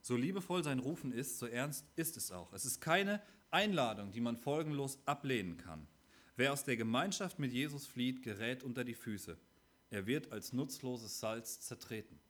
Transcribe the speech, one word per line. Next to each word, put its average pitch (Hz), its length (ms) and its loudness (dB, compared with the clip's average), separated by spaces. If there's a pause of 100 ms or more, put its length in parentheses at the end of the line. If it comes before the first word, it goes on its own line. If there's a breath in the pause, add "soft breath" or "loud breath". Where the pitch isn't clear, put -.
So 123 140 0
liebevoll 180 480 2
sein 135 160 4
Rufen 135 320 0
ist, 120 260 -2
so 120 80 -2
ernst 127 400 0 (100)
ist 160 220 -2
es - 140 -4
auch. 90 220 -8
Es 98 120 -4
ist - 160 -2
keine 196 400 4 (300 loud breath)
Einladung, 127 600 4
die 117 100 -2
man 117 160 2
folgenlos 143 680 0
ablehnen 120 520 0
kann. 78 300 -10 (500 loud breath)
Wer 135 160 6
aus 143 100 -2
der 123 140 2
Gemeinschaft 156 600 2
mit 135 140 0
Jesus 143 340 -2
flieht, 127 380 0
gerät 113 400 -2
unter 123 220 -2
die 117 100 -4
Füße. 95 420 -6 (540 soft breath)
Er 101 160 -2
wird 147 240 0
als 107 220 -6
nutzloses 123 680 -4
Salz 113 400 -4
zertreten. - 580 -8 (120)